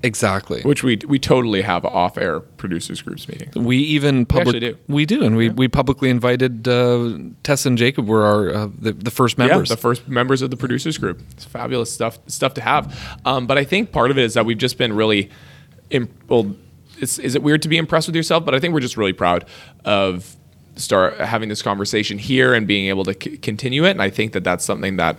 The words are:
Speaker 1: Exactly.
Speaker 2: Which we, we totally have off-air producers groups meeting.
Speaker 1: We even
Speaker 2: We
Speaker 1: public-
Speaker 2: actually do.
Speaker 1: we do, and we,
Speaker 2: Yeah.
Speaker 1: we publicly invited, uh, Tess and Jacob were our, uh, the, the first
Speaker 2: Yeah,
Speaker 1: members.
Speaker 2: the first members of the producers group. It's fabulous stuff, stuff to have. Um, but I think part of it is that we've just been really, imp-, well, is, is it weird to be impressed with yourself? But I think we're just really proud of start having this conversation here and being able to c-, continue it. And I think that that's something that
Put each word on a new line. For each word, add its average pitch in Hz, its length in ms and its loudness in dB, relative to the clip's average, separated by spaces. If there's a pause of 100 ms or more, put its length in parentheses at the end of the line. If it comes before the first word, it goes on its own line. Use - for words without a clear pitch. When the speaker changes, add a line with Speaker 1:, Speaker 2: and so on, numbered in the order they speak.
Speaker 1:
Exactly. 98 580 0
Speaker 2:
Which 139 220 0
we, 120 140 2 (120)
we 143 100 2
totally 117 440 2
have 90 240 0
off-air 87 540 -2
producers - 600 -8
groups - 260 -12
meeting. - 300 -14
Speaker 1:
We 123 220 2
even 143 400 2
Speaker 2:
We 123 80 4
Speaker 1:
public- 123 300 4
Speaker 2:
actually 117 160 -4
do. - 140 -14
Speaker 1:
we 147 200 0
do, 233 180 2
and 110 100 4
we, 113 120 4
Speaker 2:
Yeah. 113 80 2
Speaker 1:
we 127 120 2
publicly 131 440 2
invited, 123 580 0
uh, 123 480 2 (260)
Tess 139 220 -2
and 127 140 2
Jacob 120 280 2
were 110 160 4
our, 104 320 4
uh, 107 140 -2 (100)
the, 107 140 -2
the 110 180 -8
first 120 280 0
Speaker 2:
Yeah, 123 80 4
Speaker 1:
members. 143 240 4
Speaker 2:
the 113 80 0
first 127 280 -2
members 127 360 0
of 131 80 -4
the 127 80 -8
producers 131 400 -4
group. 92 320 -4
It's - 160 -20
fabulous 120 440 -4
stuff, - 360 -4
stuff - 280 -2
to 117 60 -8
have. 123 340 0 (300)
Um, 127 220 0
but 135 100 2
I 143 80 2
think 196 280 -2
part 127 180 2
of 135 80 2
it 127 60 4
is 110 100 -2
that 120 100 4
we've 113 140 0
just 123 180 -2
been 117 160 0
really, 107 380 2 (580)
imp-, 123 220 -2 (180)
well, 107 260 2 (460)
is, - 180 -6
is 127 160 -4
it - 80 0
weird 147 200 2
to 160 80 -4
be 165 80 2
impressed 160 280 0
with 165 80 -6
yourself? 165 300 0
But 139 100 0
I 135 60 2
think 170 140 -2
we're 151 60 2
just 123 180 -6
really 98 160 0
proud 87 320 0 (400)
of 95 500 -2 (400)
start - 420 2
having 110 300 -4
this 104 140 -6
conversation 104 560 -2
here 127 340 2
and 110 140 2
being 98 240 0
able 95 140 -2
to 95 140 -4
c-, - 200 -10
continue 127 480 -2
it. 196 60 4
And 185 100 -2
I 98 80 0
think 110 240 -4
that 92 100 -4
that's 90 220 -2
something 95 320 -4
that 80 200 0